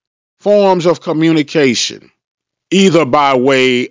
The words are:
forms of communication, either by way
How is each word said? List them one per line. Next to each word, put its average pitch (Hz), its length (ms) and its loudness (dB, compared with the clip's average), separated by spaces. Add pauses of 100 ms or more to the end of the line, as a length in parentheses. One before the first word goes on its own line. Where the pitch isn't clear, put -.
(400)
forms 196 460 0
of 165 140 0
communication, 151 1080 -2 (600)
either 175 340 2
by 139 300 0
way 127 560 0